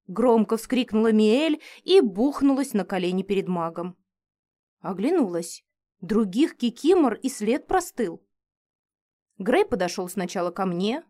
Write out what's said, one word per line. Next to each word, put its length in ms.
громко 520
вскрикнула 520
Миэль 520
и 180
бухнулась 720
на 100
колени 380
перед 260
магом. 480
Оглянулась. 840
Других 560
кикимор 560
и 160
след 360
простыл. 560
Грей 260
подошел 460
сначала 400
ко 160
мне, 440